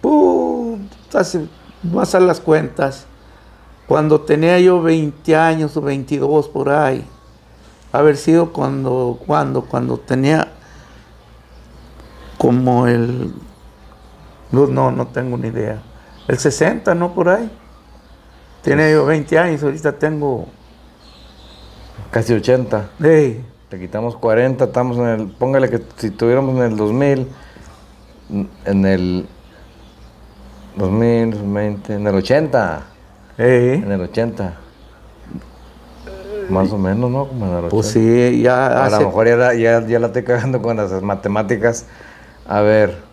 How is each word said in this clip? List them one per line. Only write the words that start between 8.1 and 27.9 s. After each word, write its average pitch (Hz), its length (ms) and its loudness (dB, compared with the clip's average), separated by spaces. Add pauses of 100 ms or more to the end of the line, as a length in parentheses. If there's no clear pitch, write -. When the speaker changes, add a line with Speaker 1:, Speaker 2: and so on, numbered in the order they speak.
Speaker 1:
sido 165 340 2
cuando, 131 760 -2
cuando, 139 360 -2
cuando 123 340 -4
tenía 139 520 0 (1900)
como 127 500 0
el, 120 460 -2 (1200)
no, 135 140 4
no, 131 260 0
no 123 140 -4
tengo 123 320 -6
ni 123 100 -6
idea. 110 320 -6 (480)
El 127 100 -2
sesenta, 175 560 0
¿no? 175 200 -4
Por 180 160 0
ahí. 220 200 0 (1120)
Tenía 151 280 4
yo 151 160 4
veinte 156 320 0
años, 160 240 0
ahorita 151 300 -2
tengo 147 540 -4 (1600)
Speaker 2:
Casi 113 240 -2
ochenta. 107 560 0 (120)
Speaker 1:
Ey. 143 420 2 (260)
Speaker 2:
Te 95 80 -14
quitamos 107 380 -6
cuarenta, 123 480 2
estamos 123 340 -2
en 120 80 0
el, 110 220 -2
póngale 131 400 0
que 117 140 -4 (140)
si 110 140 -6
tuviéramos 127 460 0
en 127 60 0
el 110 140 -2
dos 107 160 -2
mil, 135 340 0 (1400)